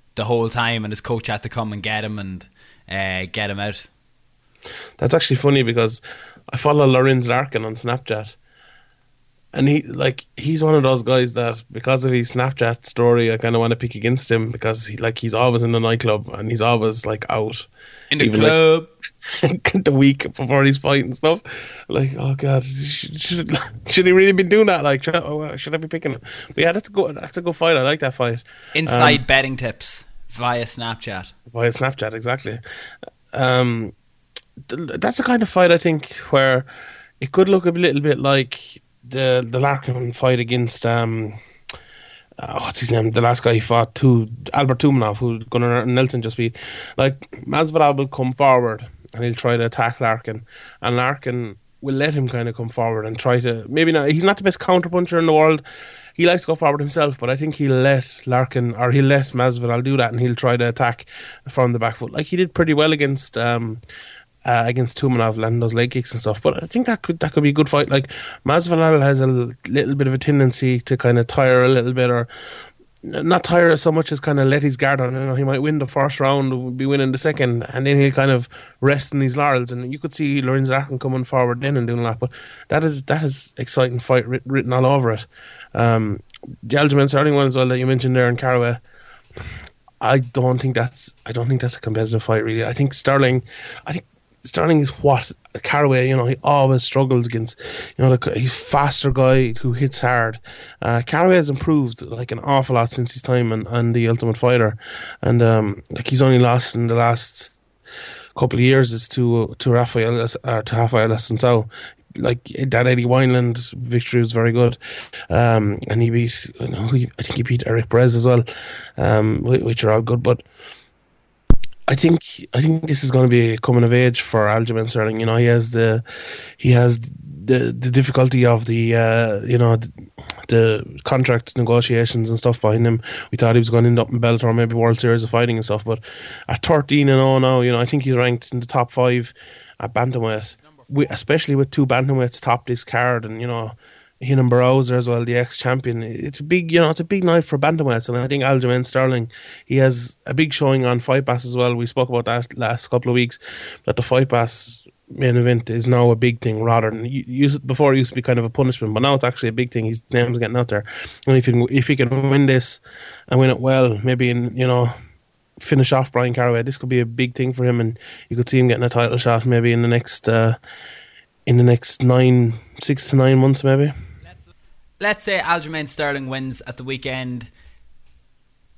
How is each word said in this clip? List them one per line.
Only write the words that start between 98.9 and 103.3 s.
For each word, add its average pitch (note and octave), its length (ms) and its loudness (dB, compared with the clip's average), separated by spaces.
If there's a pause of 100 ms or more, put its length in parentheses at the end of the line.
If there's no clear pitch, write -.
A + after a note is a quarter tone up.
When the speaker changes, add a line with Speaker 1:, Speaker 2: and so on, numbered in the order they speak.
Speaker 2:
guy C3 520 2
who B2+ 100 -2
hits C3 300 -4
hard. A#2 400 0 (400)
Uh, A#2 240 0
Caraway F3+ 300 2
has D#3 140 2
improved, C#3 520 -2
like, A#2+ 320 -10
an - 60 -8
awful C3+ 360 0
lot A#2 160 2
since A#2+ 220 -4
his C3 80 -14
time A#2+ 320 0